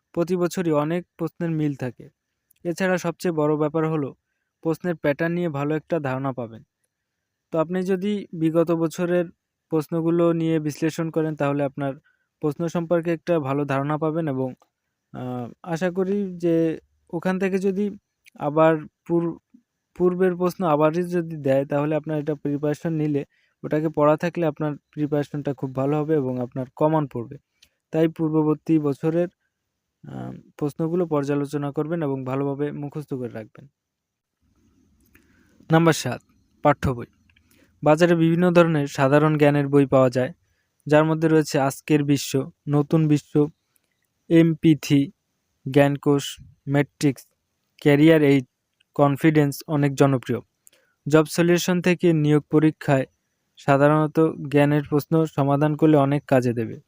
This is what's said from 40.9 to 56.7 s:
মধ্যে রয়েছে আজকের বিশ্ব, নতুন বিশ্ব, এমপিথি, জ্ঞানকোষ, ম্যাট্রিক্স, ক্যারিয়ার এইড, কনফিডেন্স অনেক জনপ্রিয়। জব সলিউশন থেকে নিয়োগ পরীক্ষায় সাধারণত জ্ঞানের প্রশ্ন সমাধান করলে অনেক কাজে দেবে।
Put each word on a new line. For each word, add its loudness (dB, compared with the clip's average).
মধ্যে 0
রয়েছে 2
আজকের 0
বিশ্ব, -2
নতুন 2
বিশ্ব, 0
এমপিথি, 2
জ্ঞানকোষ, 2
ম্যাট্রিক্স, -2
ক্যারিয়ার 6
এইড, 4
কনফিডেন্স 2
অনেক 0
জনপ্রিয়। 0
জব 4
সলিউশন 0
থেকে 0
নিয়োগ 2
পরীক্ষায় 0
সাধারণত 2
জ্ঞানের 2
প্রশ্ন 0
সমাধান 0
করলে 4
অনেক 2
কাজে 2
দেবে। -6